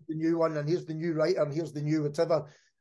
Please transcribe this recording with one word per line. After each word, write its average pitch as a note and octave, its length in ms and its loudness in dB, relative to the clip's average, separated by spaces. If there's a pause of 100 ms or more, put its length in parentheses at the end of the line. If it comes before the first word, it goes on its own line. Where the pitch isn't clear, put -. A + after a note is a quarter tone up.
the D#3+ 60 -6
new D#3+ 240 2
one, D#3+ 180 2
and D3 120 -2
here's F3 160 0
the D#3+ 100 -6
new D#3+ 200 -2
writer, D#3+ 280 2
and D3 100 0
here's D#3 200 -4
the D3 100 -6
new D3+ 200 2
whatever." D3+ 420 0 (360)